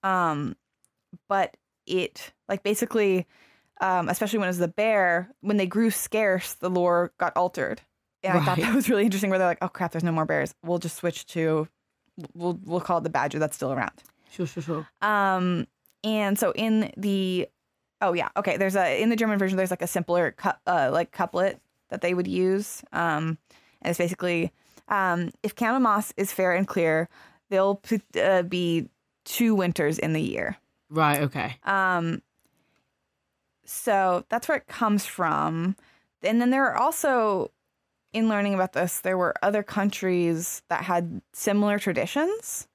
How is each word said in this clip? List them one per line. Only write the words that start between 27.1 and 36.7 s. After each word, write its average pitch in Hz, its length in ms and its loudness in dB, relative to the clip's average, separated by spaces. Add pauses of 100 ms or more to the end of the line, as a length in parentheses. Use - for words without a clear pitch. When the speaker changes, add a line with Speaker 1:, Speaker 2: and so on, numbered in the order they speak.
Speaker 1:
there'll 196 280 2
p-, 214 260 -2 (200)
uh, 185 200 4
be 175 460 0 (360)
two 226 300 2
winters 175 440 2
in 160 140 0
the 156 100 0
year." - 340 -4 (340)
Speaker 2:
Right. 151 320 2
Okay. 135 420 -4
Speaker 1:
Um, 180 560 0 (1400)
so 190 640 0
that's 233 200 -4
where 294 100 0
it - 80 -12
comes 208 400 0
from. 165 680 -2 (460)
And 220 180 2
then 247 100 2
there 269 160 2
are - 100 0